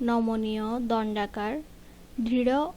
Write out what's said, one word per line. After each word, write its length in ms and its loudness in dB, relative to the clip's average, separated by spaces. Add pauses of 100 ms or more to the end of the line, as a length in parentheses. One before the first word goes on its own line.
নমনীয়, 800 0
দণ্ডাকার, 840 -2 (600)
দৃঢ় 360 4 (200)